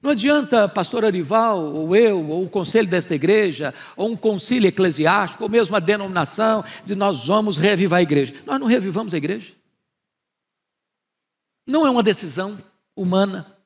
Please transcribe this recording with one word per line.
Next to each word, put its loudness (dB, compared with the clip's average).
Não -2
adianta 2
pastor -4
Arival, 0
ou -2
eu, 4
ou -2
o -10
conselho 0
desta -2
igreja, 0
ou -2
um -6
concílio 0
eclesiástico, 0
ou -4
mesmo 2
a 2
denominação, -2
dizer: -6
"Nós -2
vamos 0
reavivar 2
a 6
igreja." 0
Nós -4
não -4
revivamos 0
a -2
igreja. -6
Não 2
é 4
uma 2
decisão -2
humana. -2